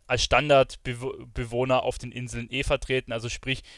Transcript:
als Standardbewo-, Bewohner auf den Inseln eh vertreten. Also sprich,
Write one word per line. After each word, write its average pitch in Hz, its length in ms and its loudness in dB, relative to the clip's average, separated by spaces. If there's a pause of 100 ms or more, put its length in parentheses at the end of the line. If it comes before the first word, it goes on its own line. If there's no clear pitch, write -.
als 127 180 0
Standardbewo-, 131 1080 2
Bewohner 127 500 0
auf - 160 -2
den 117 140 -12
Inseln 117 380 -8
eh 127 120 -4
vertreten. 131 500 -2
Also 113 160 -6
sprich, - 340 -6 (160)